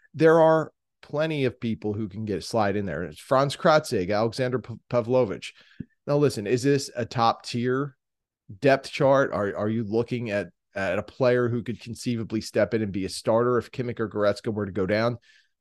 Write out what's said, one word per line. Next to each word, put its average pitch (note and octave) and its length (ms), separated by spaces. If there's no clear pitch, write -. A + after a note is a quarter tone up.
There D#3+ 260
are D#3+ 320
plenty D3+ 420
of A#2+ 160
people G#2+ 320
who G#2+ 160
can G2 160
get G2 200
slide G2+ 320
in G2+ 100
there. E2 180
It's D#2 160
Franz C3+ 360
Kratzig, B2 580
Alexander A#2+ 440
P-, A2+ 160
Pavlovich. A#2+ 640
Now, C#3+ 100
listen, C3 300
is A2+ 160
this C#3 320
a A#2+ 100
top A2+ 400
tier B2+ 520
depth C3+ 300
chart? C3+ 420
Are, G2 240
are G#2 120
you A2 160
looking A#2 460
at, G2+ 180
at F#2+ 240
a G#2 40
player B2 460
who A#2 140
could - 180
conceivably A2+ 600
step - 340
in A2 80
and G2+ 100
be F#2+ 120
a F#2 60
starter A#2+ 480
if A2 120
Kimmich A#2+ 300
or A2 80
Goretzka G#2 440
were G#2 140
to F#2+ 60
go F#2+ 140
down? A2+ 320